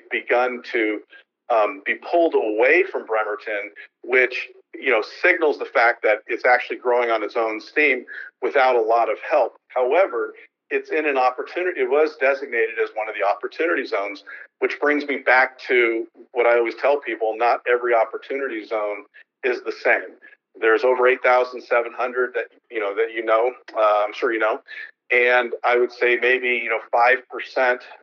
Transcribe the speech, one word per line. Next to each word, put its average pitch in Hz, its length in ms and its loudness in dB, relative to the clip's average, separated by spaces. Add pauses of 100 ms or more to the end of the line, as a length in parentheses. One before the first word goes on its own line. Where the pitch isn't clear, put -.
begun 123 520 -2 (100)
to, 107 300 -2 (480)
um, 120 360 0
be 123 100 -2
pulled 170 400 0
away 135 480 2
from - 220 -6
Bremerton, 107 680 -4 (320)
which, 123 460 0 (240)
you 139 160 -4
know, 110 140 2 (180)
signals 160 380 2
the 117 60 -6
fact 117 380 2
that - 240 2
it's 120 180 -6
actually 123 320 2
growing 120 320 0
on 110 140 0
its 104 120 -8
own 110 240 -2
steam 143 460 0 (360)
without 113 340 2
a 117 60 4
lot 113 280 2
of 104 80 -2 (120)
help. 139 280 0 (120)
However, 147 640 0 (360)
it's 139 200 -4
in 156 160 -2
an 139 120 0
opportunity, 143 640 -2
it 127 80 0
was 147 260 2
designated 120 640 -2
as 107 140 0
one 110 140 -6
of 107 60 -10
the 98 120 -2
opportunity 151 580 -2
zones, 101 380 -6 (360)
which - 200 -2
brings 143 260 0
me 139 120 -6
back 131 420 2
to 117 480 0 (240)
what 120 140 0
I 120 120 4
always 113 180 0
tell 143 260 0
people: 110 360 -4
not 117 220 0 (100)
every 123 240 0
opportunity 120 720 -4
zone 104 380 -6 (400)
is 120 200 -2
the 110 100 -8
same. - 420 -2 (440)
There's 113 240 4
over 127 240 4
eight 131 160 2
thousand 123 400 2
seven 117 300 -2
hundred 123 420 -4
that, - 100 -2 (240)
you 117 100 -6
know, 98 160 -4
that 110 180 -2
you 110 100 -6
know, 110 280 2 (260)
uh, 104 280 2
I'm 104 80 -8
sure 120 200 -2
you 110 60 -2
know. 107 220 0 (480)
And 123 440 2 (100)
I 123 140 2
would 123 140 2
say 120 300 0
maybe, 123 280 0
you 117 200 -4
know, 113 100 -2 (120)
five 127 380 2
percent 127 520 -2 (220)